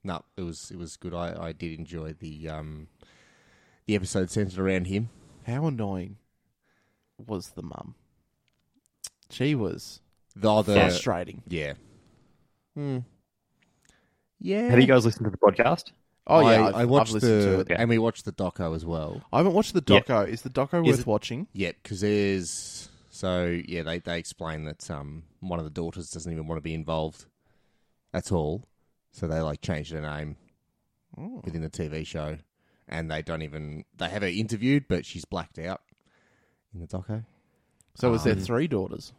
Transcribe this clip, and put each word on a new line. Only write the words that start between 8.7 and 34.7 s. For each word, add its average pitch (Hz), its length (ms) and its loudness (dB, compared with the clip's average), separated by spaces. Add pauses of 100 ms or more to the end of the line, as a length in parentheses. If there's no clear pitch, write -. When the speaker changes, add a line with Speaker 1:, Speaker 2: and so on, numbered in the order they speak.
Speaker 2:
She 147 280 0
was - 440 -6 (360)
Speaker 1:
The 107 160 4
other 104 220 4
Speaker 2:
frustrating. 87 760 -2
Speaker 1:
Yeah. 76 260 -4 (1000)
Hmm. 143 240 -4 (1400)
Yeah. 208 280 0
Speaker 3:
Have 123 120 10
you 131 60 10
guys 127 180 8
listened 117 200 2
to 107 60 0
the - 80 -8
podcast? 117 540 4 (360)
Speaker 2:
Oh, 165 120 10
yeah, 113 240 10
Speaker 1:
I, 101 40 6
Speaker 2:
I've, 98 60 2
Speaker 1:
I 120 120 4
watched 120 240 6
Speaker 2:
I've 110 40 -2
listened 107 280 6
Speaker 1:
the, 101 40 6
Speaker 2:
to 95 140 4
it. - 100 -2
Speaker 3:
Yeah. 87 80 2
Speaker 1:
and 117 100 2
we 117 100 4
watched 113 260 0
the 101 80 -6
doco 87 420 -4
as 80 100 -6
well. 80 380 -6 (100)
Speaker 2:
I 127 60 4
haven't 180 160 4
watched 185 200 0
the 165 120 2
Speaker 3:
Yeah. - 140 10
Speaker 2:
doco. 104 280 2
Is 113 140 -8
the 127 80 -8
doco 139 340 0
Speaker 3:
Is 151 80 6
Speaker 2:
worth 123 80 2
Speaker 3:
it 123 60 -6
Speaker 2:
watching? 117 460 -2
Speaker 1:
Yep, 92 320 -4
'cause 95 160 -10
there's, 101 880 -2 (220)
so, 87 560 -2
yeah, 85 160 -6
they, 82 180 -4
they 85 180 -6
explain 80 460 -8
that, - 260 -12
um, 76 320 -10 (180)
one 90 200 -4
of 78 40 -6
the 78 60 -8
daughters 82 400 -8
doesn't 82 200 -10
even 80 180 -6
wanna 80 120 -4
be 80 140 -6
involved 80 520 -4 (840)
at - 200 -4
all. 82 320 -2 (480)
So - 160 -6
they, 80 120 0
like, 76 220 -4
changed 76 300 -4
her 78 80 -6
name 76 360 -8 (800)
Speaker 2:
Oh. 226 280 -14
Speaker 1:
within 80 180 -8
the 80 80 -8
T 80 180 -8
V 78 160 -8
show. 76 340 -8 (500)
And 80 220 -8
they 78 120 -4
don't 80 200 -8
even, 76 420 -10 (120)
they 85 120 -6
have 101 140 -4
her 95 60 0
interviewed, 110 600 0